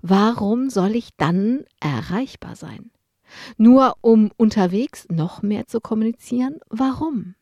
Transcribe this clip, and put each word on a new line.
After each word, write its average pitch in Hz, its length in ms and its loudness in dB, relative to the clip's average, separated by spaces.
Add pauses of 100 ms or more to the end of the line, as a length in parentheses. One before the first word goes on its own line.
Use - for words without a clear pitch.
Warum 220 680 0
soll 233 260 -2
ich 233 220 -8
dann 196 460 -2 (160)
erreichbar 151 760 -6
sein? - 340 -20 (680)
Nur 254 420 6
um 220 380 4
unterwegs 214 720 0
noch 165 320 -4
mehr 208 240 -4
zu 226 140 -6
kommunizieren? 240 800 -6 (100)
Warum? 254 720 -4